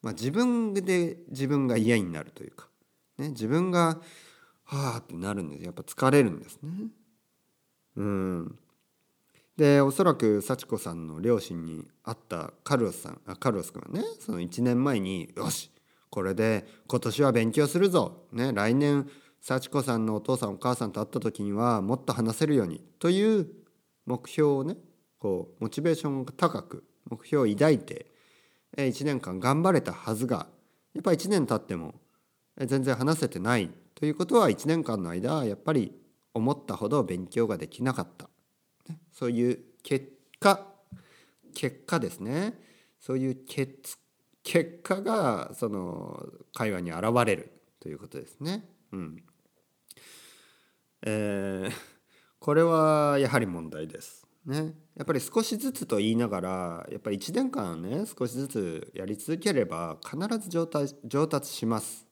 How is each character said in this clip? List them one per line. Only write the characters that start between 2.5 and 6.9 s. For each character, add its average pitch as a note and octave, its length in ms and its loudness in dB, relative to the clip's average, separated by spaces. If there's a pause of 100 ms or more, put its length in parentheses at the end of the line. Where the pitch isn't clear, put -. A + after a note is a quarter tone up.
か、 - 160 -20 (500)
ね、 D3 120 -6
自 A2+ 180 -4
分 F3 240 2
が、 E3 300 4 (640)
は C#3 300 -4
あ - 40 -6
っ - 40 -18
て - 120 -14
な G2 180 -4
る G2 100 -4
ん D2+ 60 -8
で C#2+ 100 -14
す。 D#2+ 40 -14
や F2+ 80 -10
っ - 20 -14
ぱ - 100 -14
疲 - 260 2
れ C#3+ 140 8
る G#2 80 2
ん D2+ 80 -8
で - 100 -18
す - 120 -20
ね。 D3 100 -10 (1300)